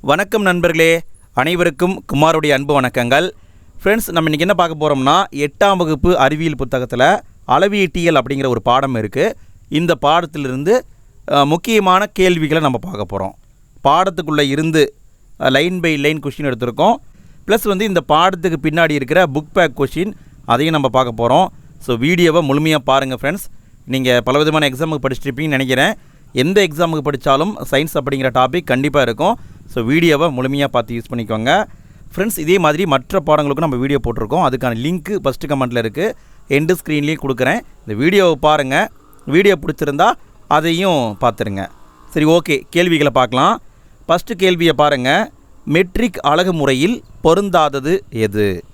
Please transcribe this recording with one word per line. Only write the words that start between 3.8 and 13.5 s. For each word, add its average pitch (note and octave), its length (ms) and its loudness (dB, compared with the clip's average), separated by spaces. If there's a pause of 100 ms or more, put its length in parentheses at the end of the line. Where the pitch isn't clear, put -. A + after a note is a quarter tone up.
ஃப்ரெண்ட்ஸ், G#3 320 0
நம்ம D#3+ 140 0
இன்னைக்கு D3+ 160 0
என்ன G3+ 80 2
பார்க்க D#3+ 280 -2
போறோம்னா, C#3+ 340 2 (300)
எட்டாம் G3 320 2
வகுப்பு F3 400 0
அறிவியல் D3+ 440 0
புத்தகத்துல C3 580 0 (260)
அளவீட்டியல் F3 760 2
அப்படிங்கிற C3+ 260 -4
ஒரு A#2 140 0
பாடம் C3 340 0
இருக்கு. A#2 420 -2 (320)
இந்த E3 260 0
பாடத்திலிருந்து, D3+ 920 0 (460)
அ, C#3+ 140 4
முக்கியமான F#3 600 2
கேள்விகளை E3 560 0
நம்ம C3+ 160 0
பார்க்க G2 400 -4
போறோம். F#2+ 160 -6 (540)